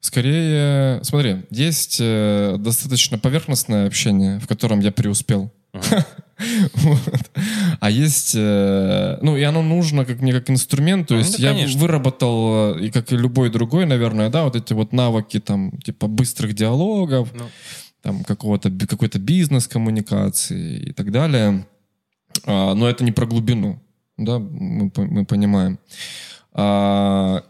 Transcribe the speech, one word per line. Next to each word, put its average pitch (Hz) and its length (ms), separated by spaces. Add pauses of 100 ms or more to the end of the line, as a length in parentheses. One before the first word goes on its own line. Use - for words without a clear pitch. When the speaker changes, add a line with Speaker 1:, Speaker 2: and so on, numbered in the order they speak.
Speaker 1:
Скорее, 143 1040
смотри, 110 460
есть, 143 500
э, 104 580
достаточно 117 600
поверхностное 127 680
общение, 98 540
в 117 80
котором 110 320
я 101 100
преуспел. 101 640 (200)
Speaker 2:
Мгм. 98 120
Speaker 1:
<laughs> 190 200 (720)
Вот. 147 560 (500)
А 104 100
есть, 139 460
э, 98 880
ну, 147 160
и 139 40
оно 151 200
нужно 160 420
как, 123 160
мне 131 140
как 123 160
инструмент, 147 580
то 127 60
Speaker 2:
Ну, 113 60
Speaker 1:
есть 175 200
Speaker 2:
да, 131 80
Speaker 1:
я - 60
Speaker 2:
конечно. 135 260
Speaker 1:
выработал, 117 960
э, 90 100
и 110 40
как 117 200
и 127 60
любой 123 340
другой, 117 360
наверное, 117 420
да, 156 160
вот 123 100
эти 113 200
вот 107 180
навыки, 117 480
там, 98 300 (100)
типа, - 280
быстрых 110 440
диалогов, 131 840
Speaker 2:
Ну. 120 100 (580)
Speaker 1:
там, 98 200
какого-то 104 460
би-, 95 180
какой-то - 320
бизнес-коммуникации 107 1700
и - 40
так 101 180
далее. 110 560 (760)
А, 95 300
но 110 120
это 120 160
не 120 100
про 117 120
глубину, 110 560 (380)
да, 113 200
мы 101 520
по-, 101 160
мы 101 180
понимаем. 101 540 (760)
А, 101 960